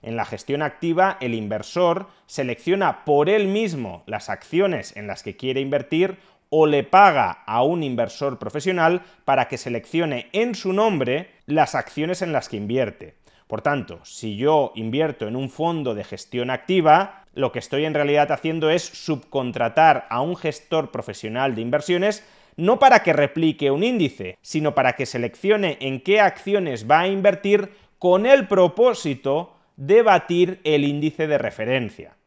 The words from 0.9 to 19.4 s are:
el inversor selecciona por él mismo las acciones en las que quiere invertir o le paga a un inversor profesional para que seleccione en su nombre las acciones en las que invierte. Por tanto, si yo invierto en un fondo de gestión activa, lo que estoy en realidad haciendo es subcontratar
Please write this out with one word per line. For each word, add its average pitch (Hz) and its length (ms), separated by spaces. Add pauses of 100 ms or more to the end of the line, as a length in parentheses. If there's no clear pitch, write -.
el 123 140
inversor 170 720 (180)
selecciona 156 800
por 147 240
él 208 180
mismo 160 600
las 107 240
acciones 160 680
en 104 80
las 98 160
que 101 160
quiere 131 240
invertir 160 560 (320)
o 156 160
le 147 180
paga 151 600
a 113 160
un 160 220
inversor 123 560
profesional 175 640 (220)
para 131 220
que 127 120
seleccione 135 760
en 226 220
su 185 180
nombre 175 560 (160)
las 147 300
acciones 156 480
en 165 100
las 131 160
que 113 80
invierte. 104 560 (340)
Por 110 140
tanto, 135 420
si - 340
yo 143 380
invierto 117 520
en 113 80
un 131 140
fondo 156 440
de 104 120
gestión 123 440
activa, 180 840
lo 135 180
que 120 80
estoy 143 260
en 156 80
realidad 147 380
haciendo 156 380
es 170 120
subcontratar 131 1300